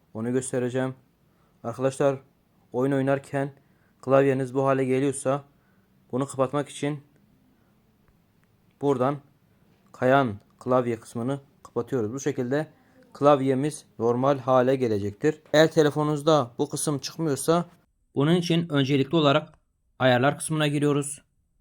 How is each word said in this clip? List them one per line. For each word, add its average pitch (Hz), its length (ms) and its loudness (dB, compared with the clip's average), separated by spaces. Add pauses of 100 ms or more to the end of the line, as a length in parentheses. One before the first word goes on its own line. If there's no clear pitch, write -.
(140)
onu 113 180 -6
göstereceğim. 127 640 -4 (680)
Arkadaşlar, 135 560 -2 (520)
oyun 131 200 0
oynarken 139 640 -2 (480)
klavyeniz 135 520 2
bu 135 120 0
hale 135 200 2
geliyorsa 131 580 -2 (680)
bunu 135 160 -2
kapatmak 135 420 -4
için 143 340 -6 (1800)
buradan 139 360 0 (760)
kayan 127 480 0 (200)
klavye 120 400 0
kısmını 127 400 -8 (240)
kapatıyoruz. 113 500 -6
Bu 139 60 -10
şekilde 135 480 -4 (460)
klavyemiz 139 720 2 (140)
normal 127 400 2
hale 127 360 2
gelecektir. 113 680 -2 (120)
Eğer 156 180 6
telefonunuzda 147 880 2
bu 143 120 -2
kısım 147 300 -4
çıkmıyorsa 165 680 -2 (500)
bunun 147 200 2
için 170 340 0
öncelikli 139 460 0
olarak 151 440 0 (400)
ayarlar 131 380 2
kısmına 156 300 -2
giriyoruz. 147 580 -2 (360)